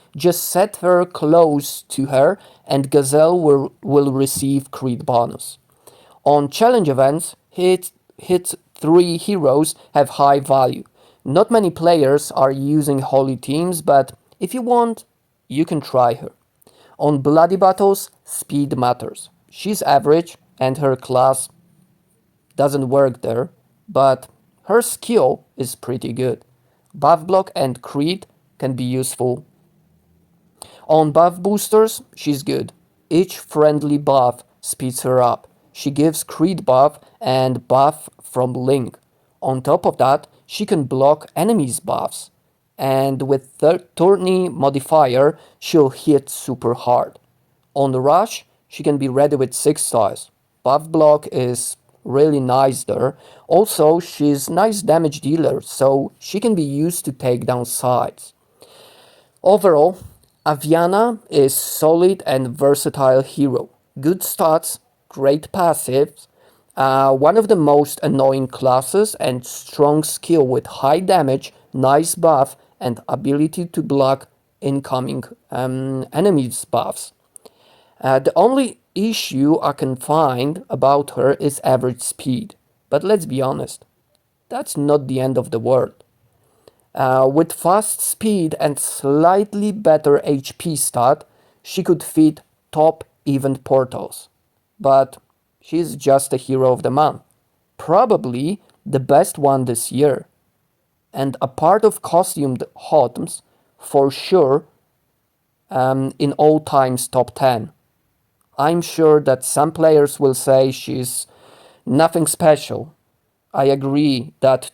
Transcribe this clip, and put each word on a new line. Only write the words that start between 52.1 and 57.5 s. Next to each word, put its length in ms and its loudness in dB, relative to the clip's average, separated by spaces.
nice 460 0
there. 320 -4
Also, 500 2
she's 500 -2
nice 340 0
damage 380 0
dealer, 400 -2
so 580 -2
she 200 -8
can 160 0
be 80 -2
used 420 -4
to 80 -6
take 340 -4
down 180 -4